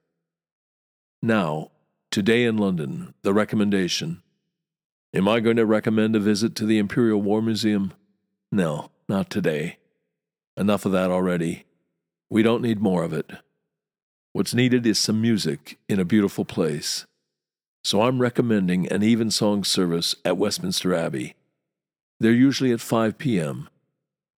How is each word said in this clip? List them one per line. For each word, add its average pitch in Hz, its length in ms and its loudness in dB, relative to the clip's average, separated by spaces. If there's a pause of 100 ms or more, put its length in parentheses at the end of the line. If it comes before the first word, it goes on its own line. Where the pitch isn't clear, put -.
(1200)
Now, 95 480 0 (400)
today 113 360 2
in 110 120 0
London, 90 640 -4
the 98 120 0
recommendation. 101 920 -2 (880)
Am 92 140 2
I 113 120 4
going 113 180 2
to 113 100 4
recommend 110 480 2
a 110 40 2
visit 104 360 0
to 110 100 -4
the 110 140 2
Imperial 107 420 0
War 104 220 0
Museum? 104 500 -2 (580)
No, 80 380 -2 (180)
not 95 220 -2
today. 85 480 -4 (800)
Enough 101 300 0
of 98 40 2
that 92 200 2
already. 90 540 -2 (680)
We 110 100 4
don't 117 220 2
need 113 180 -2
more 92 220 0
of 82 100 -6
it. 76 180 -8 (1000)
What's 101 220 -4
needed 123 320 2
is 101 100 2
some 110 240 0
music 95 560 -2 (100)
in 101 120 0
a 90 60 0
beautiful 101 400 0
place. - 600 -4 (800)
So 98 180 0
I'm 127 180 2
recommending 104 720 0
an 101 120 0
evensong 107 600 2
service 85 520 -2 (100)
at 90 100 0
Westminster 92 600 -2
Abbey. 80 400 -6 (840)
They're 113 120 4
usually 131 400 4
at 117 100 -2
five 113 380 0
P 113 200 -2
M, 69 300 -8 (680)